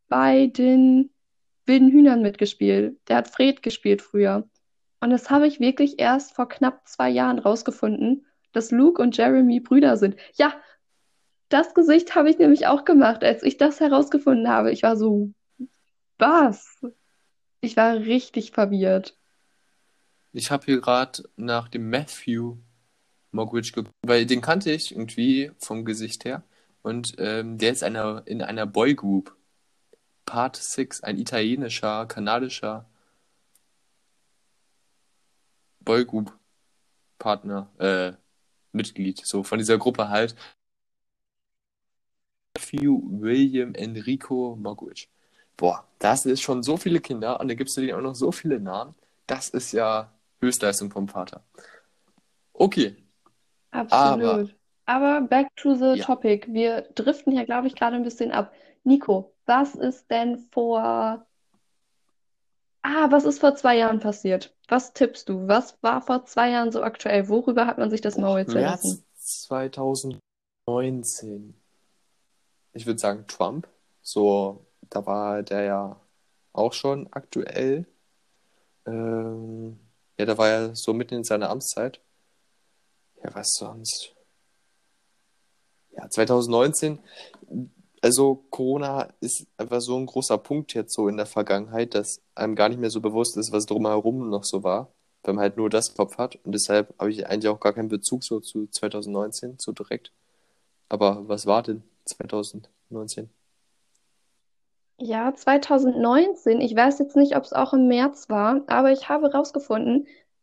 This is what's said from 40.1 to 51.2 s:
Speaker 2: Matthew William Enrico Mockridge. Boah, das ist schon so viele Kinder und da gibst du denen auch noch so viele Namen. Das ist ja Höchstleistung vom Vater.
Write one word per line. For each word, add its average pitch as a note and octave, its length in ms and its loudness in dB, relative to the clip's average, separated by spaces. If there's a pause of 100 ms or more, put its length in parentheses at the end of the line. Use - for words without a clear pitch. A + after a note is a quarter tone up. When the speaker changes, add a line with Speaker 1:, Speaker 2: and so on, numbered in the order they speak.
Speaker 2:
Matthew C#3 460 -2
William B2 720 -2
Enrico A#2+ 840 -6
Mockridge. - 460 -14 (520)
Boah, - 300 -2 (120)
das A2+ 260 2
ist C3 160 0
schon B2 220 -4
so C#3+ 140 0
viele E3+ 240 0
Kinder A#2+ 380 -6
und C3+ 80 -6
da A#2+ 60 -4
gibst C3 240 -6
du C3 40 -4
denen B2+ 120 -4
auch F#2+ 80 -6
noch C3 140 -8
so C#3 160 0
viele C#3+ 280 -4
Namen. G2+ 360 -10 (320)
Das C3 220 -8
ist - 240 -8
ja A2 380 -2 (300)
Höchstleistung G#2 480 -2
vom G2 180 -8
Vater. - 360 -12 (1080)